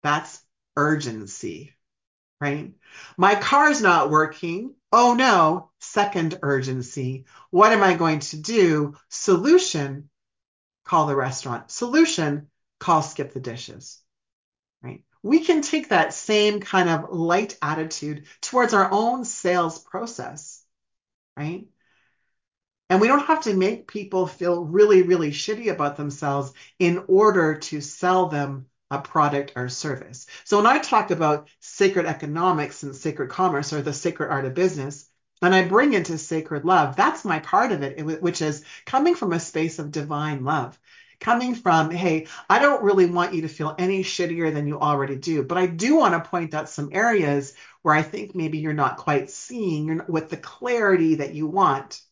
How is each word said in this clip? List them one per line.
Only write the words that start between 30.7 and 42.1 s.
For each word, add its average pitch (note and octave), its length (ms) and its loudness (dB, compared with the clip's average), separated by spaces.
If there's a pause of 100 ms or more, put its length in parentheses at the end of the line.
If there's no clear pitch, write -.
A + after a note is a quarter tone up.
talk - 320 0
about D#3 400 0 (100)
sacred F#3+ 460 0
economics D#3 760 -2
and C3+ 140 -10
sacred C#3+ 320 -6
commerce D#3 460 -2
or C#3+ 80 -4
the C#3+ 100 -4
sacred D#3+ 380 -4
art C3+ 160 -4
of C3 80 -6
business, D3 500 -4 (380)
and F3+ 120 4
I F3+ 140 4
bring B3 240 4
into E3+ 240 0
sacred D#3 480 -6
love, D#3 320 2
that's C4 300 0
my D#3+ 140 -2
part A3 320 0
of D3 100 -4
it, C#3 160 -8
it, D#3 240 -6
which E3+ 180 -2
is D3+ 240 -4 (220)
coming D4+ 280 2
from F#3+ 200 -2
a E3+ 40 0
space D#3+ 400 -4
of D3+ 140 -8
divine D3 520 -6
love. B2+ 340 -4 (420)
Coming A#3+ 340 0
from, D#3+ 360 2
"Hey, E3 380 -2 (200)